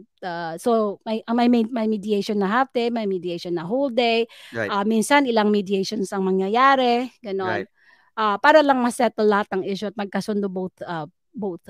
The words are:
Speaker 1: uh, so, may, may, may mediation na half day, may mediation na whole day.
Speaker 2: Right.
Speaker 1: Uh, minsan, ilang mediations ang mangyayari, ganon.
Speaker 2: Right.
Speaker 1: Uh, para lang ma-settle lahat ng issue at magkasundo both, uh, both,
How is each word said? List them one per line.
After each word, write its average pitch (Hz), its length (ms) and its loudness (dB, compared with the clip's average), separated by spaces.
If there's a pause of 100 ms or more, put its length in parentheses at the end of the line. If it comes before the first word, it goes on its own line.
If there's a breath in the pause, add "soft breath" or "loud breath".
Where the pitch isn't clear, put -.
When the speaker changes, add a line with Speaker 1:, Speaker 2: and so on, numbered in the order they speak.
(260)
Speaker 1:
uh, 170 320 -8
so, 214 480 0
may, 220 160 -4
may, 240 400 2
may 226 240 -2
mediation 208 560 -2
na 190 80 0
half 254 240 0
day, 240 160 -2
may 233 160 -4
mediation 175 480 -4
na 165 80 -4
whole 240 320 -2
day. 233 320 2 (240 loud breath)
Speaker 2:
Right. 226 160 -4
Speaker 1:
Uh, 202 160 -2
minsan, 226 400 2
ilang 214 320 2
mediations 196 560 -2
ang 196 160 -2
mangyayari, 240 960 2
ganon. 196 400 -4
Speaker 2:
Right. 190 80 -16 (480 soft breath)
Speaker 1:
Uh, 214 240 0
para 302 160 8
lang 277 240 4
ma-settle 226 480 0
lahat 208 240 2
ng 190 80 -2
issue 196 240 -6
at 196 80 -10
magkasundo 202 560 -4
both, 185 320 -8
uh, 165 240 -8 (320)
both, 190 320 -8